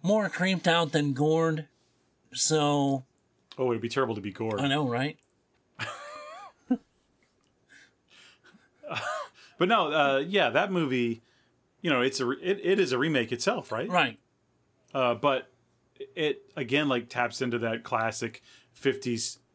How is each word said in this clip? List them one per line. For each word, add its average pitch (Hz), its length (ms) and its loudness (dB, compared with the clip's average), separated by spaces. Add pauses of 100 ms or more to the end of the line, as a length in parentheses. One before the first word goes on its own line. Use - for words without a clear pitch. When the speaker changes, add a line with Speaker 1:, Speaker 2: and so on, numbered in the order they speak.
Speaker 1:
more 202 240 2
creeped 185 400 0
out 165 240 4
than 147 220 2
gored. 156 560 2 (640)
So 143 720 2 (520)
Speaker 2:
Oh, 131 140 0
it'd 113 100 0
be 120 60 -4
terrible 117 280 0
to 107 60 -6
be 98 120 -6
gored. 110 260 -4
Speaker 1:
I 139 80 0
know, 143 180 0
right? 127 320 -2 (640)
Speaker 2:
<laughs> - 80 -8 (3750)
But 180 120 2
no, 180 240 2
uh, 143 240 4 (100)
yeah, 180 220 2
that 175 220 2
movie, 127 500 0 (600)
you 160 80 0
know, 127 100 2
it's 131 180 0
a 131 60 0
re-, 127 160 -4
it, 180 220 -2
it 196 160 2
is 139 140 2
a 127 40 0
remake 131 340 0
itself, 180 400 -2
right? 123 160 -4
Speaker 1:
Right. 151 300 0 (760)
Speaker 2:
Uh, 127 220 2
but 131 380 0 (640)
it, 151 260 -2 (140)
again, 143 340 0
like, 120 200 0
taps 120 340 -2
into 120 160 0
that 113 240 -2
classic 113 580 -4 (320)
fifties 123 640 -2 (180)